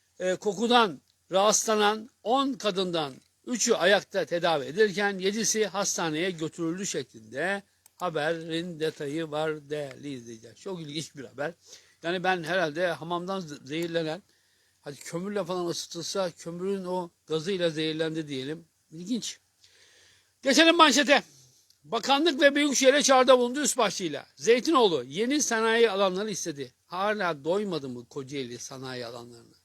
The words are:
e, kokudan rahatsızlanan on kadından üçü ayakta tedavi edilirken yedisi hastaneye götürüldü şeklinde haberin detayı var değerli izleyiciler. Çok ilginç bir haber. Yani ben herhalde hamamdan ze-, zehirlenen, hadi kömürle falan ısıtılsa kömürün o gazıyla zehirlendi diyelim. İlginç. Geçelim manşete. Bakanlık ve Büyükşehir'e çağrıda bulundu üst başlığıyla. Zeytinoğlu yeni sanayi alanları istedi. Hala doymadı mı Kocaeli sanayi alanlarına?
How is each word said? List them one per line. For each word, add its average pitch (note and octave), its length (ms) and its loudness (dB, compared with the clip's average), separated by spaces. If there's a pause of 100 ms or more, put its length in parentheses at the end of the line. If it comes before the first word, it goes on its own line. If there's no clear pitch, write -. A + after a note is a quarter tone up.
(200)
e, F#3 160 0
kokudan G#3+ 680 2 (300)
rahatsızlanan G#3+ 800 2 (140)
on C4+ 300 2
kadından F3 600 -2 (320)
üçü A#3+ 280 0
ayakta F3+ 520 2
tedavi E3 400 0
edilirken G3 540 0
yedisi G#3 460 0
hastaneye F3+ 680 -2
götürüldü E3 540 -6
şeklinde C#3 760 -6 (340)
haberin E3 840 -4
detayı D#3 520 -4
var D3+ 380 -4
değerli C#3 440 -8
izleyiciler. A#2 420 -16
Çok F#3 260 -10
ilginç D3 340 -10
bir C3+ 100 -12
haber. C3+ 280 -8 (500)
Yani F3 200 -2
ben F#3 200 0
herhalde E3+ 440 -2
hamamdan F3 540 -6
ze-, D3 260 -14
zehirlenen, E3 560 -4 (580)
hadi C#3+ 140 -12
kömürle F#3+ 500 -6
falan F3+ 200 -4
ısıtılsa E3+ 680 -6
kömürün F#3 540 -8
o F3+ 240 -6 (180)
gazıyla E3+ 420 -2
zehirlendi D#3+ 580 -4
diyelim. C#3 380 -8 (260)
İlginç. F3+ 480 -6 (1040)
Geçelim D#4+ 360 6
manşete. C#4+ 460 6 (600)
Bakanlık C4 580 0
ve C#4+ 140 8
Büyükşehir'e C#4+ 480 4
çağrıda B3+ 360 8
bulundu B3 220 -2
üst B3+ 160 0
başlığıyla. F3 480 -2 (100)
Zeytinoğlu A3+ 680 4
yeni A3+ 380 -2
sanayi A3+ 480 2
alanları G3 420 0
istedi. C#3+ 400 -8 (160)
Hala F#3 560 -2
doymadı E3 460 -2
mı A#2+ 160 -12
Kocaeli C3 520 -10
sanayi B2+ 480 -12
alanlarına? A#2 600 -16